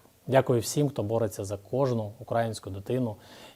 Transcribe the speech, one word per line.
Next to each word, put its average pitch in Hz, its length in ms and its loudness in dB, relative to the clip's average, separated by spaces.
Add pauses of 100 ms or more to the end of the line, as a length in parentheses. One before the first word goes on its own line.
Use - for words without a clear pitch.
(260)
Дякую 127 340 4
всім, 147 280 0
хто 135 140 -4
бореться 110 420 0
за 101 120 -4
кожну 117 640 -2
українську 113 520 -2
дитину 110 460 -2 (400)